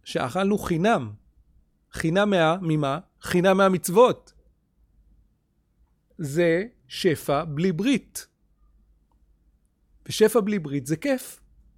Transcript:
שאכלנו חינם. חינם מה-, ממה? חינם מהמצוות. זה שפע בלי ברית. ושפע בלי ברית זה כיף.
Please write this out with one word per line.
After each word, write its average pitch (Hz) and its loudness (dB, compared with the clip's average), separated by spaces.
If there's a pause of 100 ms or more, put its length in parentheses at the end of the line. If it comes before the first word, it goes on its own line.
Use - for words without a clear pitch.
שאכלנו 185 -2
חינם. 170 -2 (800)
חינם 190 0
מה-, 170 2
ממה? 156 -2 (220)
חינם 185 2
מהמצוות. 190 2 (1800)
זה 165 0 (240)
שפע 151 -2
בלי 165 -2
ברית. 208 -4 (1800)
ושפע 214 2
בלי 208 -2
ברית 143 -6
זה 156 -4
כיף. - -6 (360)